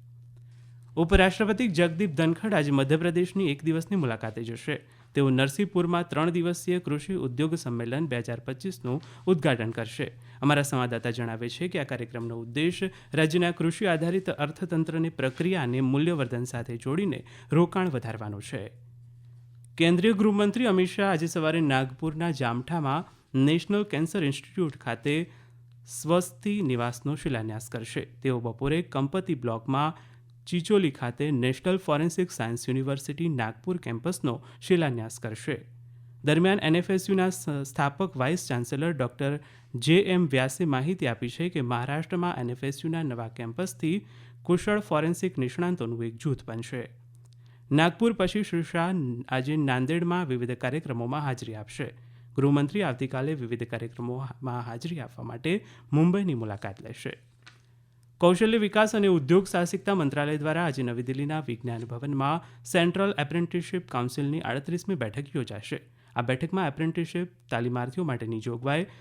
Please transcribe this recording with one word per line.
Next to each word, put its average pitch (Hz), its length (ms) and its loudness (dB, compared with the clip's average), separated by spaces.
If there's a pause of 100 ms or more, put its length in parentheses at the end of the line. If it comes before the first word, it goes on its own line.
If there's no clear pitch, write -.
(960)
ઉપરાષ્ટ્રપતિ 190 720 6
જગદીપ 175 420 2
ધનખડ 165 440 2
આજે 151 160 4
મધ્યપ્રદેશની 165 840 2
એક 143 120 -6
દિવસની 160 320 0
મુલાકાતે 117 480 -2
જશે. 117 420 -6 (280)
તેઓ 139 160 4
નરસિંહપુરમાં 175 800 2
ત્રણ 160 220 2
દિવસીય 175 480 0
કૃષિ 147 360 -4
ઉદ્યોગ 147 400 -2
સંમેલન 127 520 -2
બે 127 120 -4
હજાર 117 220 -6
પચીસનું 131 600 -6 (240)
ઉદ્ઘાટન 139 440 2
કરશે. 117 420 -6 (300)
અમારા 143 200 6
સંવાદદાતા 123 480 -2
જણાવે 117 380 -4
છે - 200 -6
કે 151 120 -2
આ 139 40 -2
કાર્યક્રમનો 117 560 -6
ઉદ્દેશ 147 400 -2 (340)
રાજ્યના 160 360 4
કૃષિ 165 360 0
આધારિત 175 440 0
અર્થતંત્રની 160 800 -2
પ્રક્રિયા 160 540 0
અને 127 180 0
મૂલ્યવર્ધન 135 640 0
સાથે 120 320 -8
જોડીને 151 480 -2 (280)
રોકાણ 170 380 4
વધારવાનો 110 500 -6
છે. - 300 -10 (1080)
કેન્દ્રીય 175 340 6
ગૃહમંત્રી 208 540 4
અમિત 185 220 4
શાહ 196 240 0
આજે 165 140 2
સવારે 160 340 2
નાગપુરના 147 720 0
જામઠામાં 135 760 -2 (400)
નેશનલ 170 380 4
કેન્સર 165 420 -2
ઇન્સ્ટિટ્યૂટ 147 520 -2
ખાતે 147 560 -2 (540)
સ્વસ્તિ 180 760 0
નિવાસનો 123 520 -2
શિલાન્યાસ 113 540 -4
કરશે. 113 320 -8
તેઓ 127 400 -4
બપોરે 135 420 -2
કંપતિ 139 520 -2
બ્લોકમાં 120 840 -2 (300)
ચિચોલી 175 440 2
ખાતે 135 400 -4
નેશનલ 131 460 2
ફોરેન્સિક 170 540 0
સાયન્સ 117 380 -6
યુનિવર્સિટી 139 600 -2
નાગપુર 131 480 -2
કેમ્પસનો 123 680 -4 (180)
શિલાન્યાસ 127 560 0
કરશે. - 480 -6 (580)
દરમિયાન 175 380 4
એન 160 140 4
એફ 175 140 0
એસ 190 200 0
યુના 185 200 4
સ-, 147 320 -4
સ્થાપક 143 540 -2
વાઇસ 143 320 0
ચાન્સેલર 135 440 -2
ડોક્ટર 139 480 -2 (340)
જે 151 260 6
એમ 180 260 4
વ્યાસે 131 380 0
માહિતી 151 420 0
આપી 120 220 -2
છે 165 200 -4
કે 175 120 -4
મહારાષ્ટ્રમાં 143 760 -2
એન 120 140 -4
એફ 123 140 -6
એસ 139 200 -4
યુના 165 180 -2
નવા 117 260 -4
કેમ્પસથી 160 800 -4 (360)
કુશળ 208 380 2
ફોરેન્સિક 170 580 0
નિષ્ણાંતોનું 123 680 -2
એક 113 120 -6
જૂથ 135 280 -4
બનશે. 117 440 -8 (840)
નાગપુર 170 400 4
પછી - 300 0
શ્રી 170 200 -2
શાહ 170 320 -2 (340)
આજે 131 280 0
નાંદેડમાં 156 720 2
વિવિધ 123 260 -2
કાર્યક્રમોમાં 127 720 -4
હાજરી 120 320 -6
આપશે. 107 400 -10 (420)
ગૃહમંત્રી 143 460 4
આવતીકાલે 135 520 -2
વિવિધ 120 300 -6
કાર્યક્રમોમાં 120 1040 -6
હાજરી 139 340 -8
આપવા 120 240 -12
માટે 131 400 -4 (280)
મુંબઈની 175 420 4
મુલાકાત 104 480 -6
લેશે. - 420 -12 (960)
કૌશલ્ય 220 380 6
વિકાસ 214 360 4
અને 202 140 4
ઉદ્યોગ 175 380 6
સાહસિકતા 185 480 0
મંત્રાલય 147 420 2
દ્વારા 156 280 0
આજે 139 180 0
નવી 120 200 -2
દિલ્હીના 143 380 -2
વિજ્ઞાન 117 400 -6
ભવનમાં 135 840 -4
સેન્ટ્રલ 185 540 2
એપ્રેન્ટિસશીપ 170 720 -4
કાઉન્સિલની 139 500 -2
આડત્રીસમી 165 540 -4
બેઠક 120 420 -4
યોજાશે. 107 440 -6 (360)
આ 120 60 0
બેઠકમાં 160 440 0
એપ્રેન્ટિસશીપ 165 600 -2 (220)
તાલીમાર્થીઓ 123 540 -2
માટેની 113 360 -4
જોગવાઈ, 127 460 -2 (140)